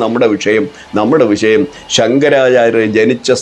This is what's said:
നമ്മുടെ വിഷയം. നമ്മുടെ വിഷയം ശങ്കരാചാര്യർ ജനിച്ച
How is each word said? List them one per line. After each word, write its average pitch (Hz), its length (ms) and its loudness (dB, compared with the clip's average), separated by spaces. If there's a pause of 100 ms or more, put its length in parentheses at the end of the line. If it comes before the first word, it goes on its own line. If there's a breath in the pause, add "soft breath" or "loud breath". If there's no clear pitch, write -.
നമ്മുടെ 117 300 0
വിഷയം. 104 320 -2 (320 loud breath)
നമ്മുടെ 117 360 2
വിഷയം 110 300 0 (340 loud breath)
ശങ്കരാചാര്യർ 123 1000 2
ജനിച്ച 117 320 0 (120)